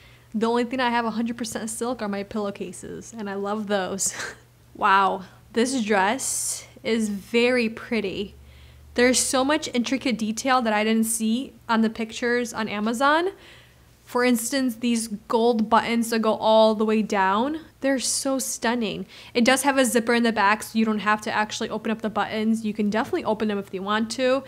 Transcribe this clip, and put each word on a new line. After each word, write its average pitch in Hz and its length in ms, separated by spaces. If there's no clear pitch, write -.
The 226 140
only 240 160
thing 247 160
I 247 100
have 233 160
a 220 60
hundred 233 260
percent 220 320
silk 240 320
are 214 60
my 202 160
pillowcases, 196 960
and 208 120
I 196 60
love 202 320
those. 190 520
<laughs> - 40
Wow, 196 480
this 254 320
dress 208 840
is 220 260
very 233 580
pretty. 208 680
There's 247 260
so 262 240
much 302 300
intricate 247 440
detail 240 440
that 226 100
I 214 140
didn't 226 180
see 226 500
on 226 140
the 226 80
pictures 240 640
on 214 160
Amazon. 277 600
For 247 180
instance, 247 540
these 233 320
gold 226 420
buttons 233 400
that 226 140
go 220 120
all 220 400
the 214 100
way 220 160
down, 214 580
they're 269 180
so 269 400
stunning. 220 680
It 240 120
does 262 180
have 269 140
a 269 80
zipper 233 280
in 233 100
the 226 80
back, 214 320
so - 160
you 220 60
don't 214 140
have 214 220
to - 100
actually 214 380
open 220 220
up 220 100
the 220 80
buttons. 220 560
You 208 80
can 208 160
definitely 247 360
open 214 240
them 202 100
if - 140
you 190 100
want 214 280
to. 262 360